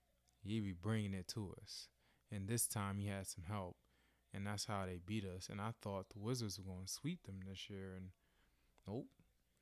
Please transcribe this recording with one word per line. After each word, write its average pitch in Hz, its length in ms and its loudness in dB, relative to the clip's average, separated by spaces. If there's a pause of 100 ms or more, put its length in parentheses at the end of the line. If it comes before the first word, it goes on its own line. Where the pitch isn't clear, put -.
(440)
he 104 160 4
be 98 140 2
bringing 101 400 4
it 92 160 -2
to 101 320 -2
us. - 260 -10 (440)
And 101 160 0
this 117 200 6
time 101 320 4
he 101 80 2
had 98 200 0
some 87 220 -6
help, 98 260 0 (580)
and 98 140 0
that's 104 180 2
how 98 200 2
they 90 200 0
beat 104 200 2
us. 92 240 -4
And 104 100 -2
I 110 120 2 (100)
thought 98 280 -2
the 104 100 -10
Wizards 107 400 0
were 92 140 -4
gonna 92 140 -4
sweep 170 360 -2
them 98 220 -6
this 95 240 -6
year, 95 280 -4
and 92 140 -6 (760)
nope, 113 200 -2 (540)